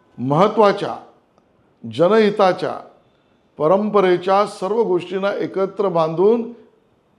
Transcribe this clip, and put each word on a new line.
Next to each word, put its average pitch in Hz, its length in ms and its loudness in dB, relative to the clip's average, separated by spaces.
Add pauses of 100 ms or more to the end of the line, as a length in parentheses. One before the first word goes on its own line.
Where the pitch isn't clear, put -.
(180)
महत्त्वाच्या 170 760 2 (880)
जनहिताच्या 175 920 2 (840)
परंपरेच्या 190 920 2
सर्व 202 340 -4
गोष्टींना 185 520 -4
एकत्र 190 540 -4
बांधून 170 640 0 (680)